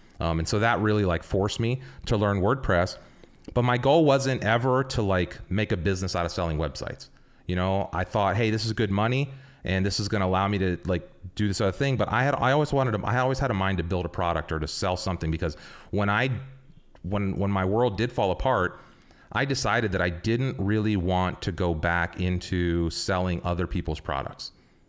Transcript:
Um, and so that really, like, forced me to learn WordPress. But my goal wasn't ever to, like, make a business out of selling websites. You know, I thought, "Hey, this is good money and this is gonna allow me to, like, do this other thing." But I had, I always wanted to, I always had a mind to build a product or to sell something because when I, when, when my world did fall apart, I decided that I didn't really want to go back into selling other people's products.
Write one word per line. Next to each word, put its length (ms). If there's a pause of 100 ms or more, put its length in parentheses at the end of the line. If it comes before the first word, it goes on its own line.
(200)
Um, 180
and 80
so 140
that 200
really, 240
like, 200
forced 340
me 220 (260)
to 100
learn 240
WordPress. 580 (540)
But 100
my 160
goal 260
wasn't 400
ever 400
to, 180
like, 360 (120)
make 220
a 40
business 380
out 100
of 80
selling 240
websites. 520 (380)
You 100
know, 360
I 120
thought, 320
"Hey, 140
this 140
is 80
good 200
money 380 (340)
and 200
this 160
is 80
gonna 180
allow 220
me 100
to, 280
like, 200 (280)
do 140
this 120
other 120
thing." 240
But 140
I 140
had, 100
I 180
always 200
wanted 260
to, 80
I 120
always 220
had 100
a 40
mind 240
to 60
build 220
a 20
product 440
or 60
to 100
sell 280
something 340
because 260 (340)
when 180
I, 220 (720)
when, 340
when 140
my 160
world 320
did 140
fall 180
apart, 500 (520)
I 120
decided 480
that 80
I 80
didn't 500
really 380
want 460
to 100
go 220
back 460
into 720
selling 540
other 220
people's 340
products. 520 (360)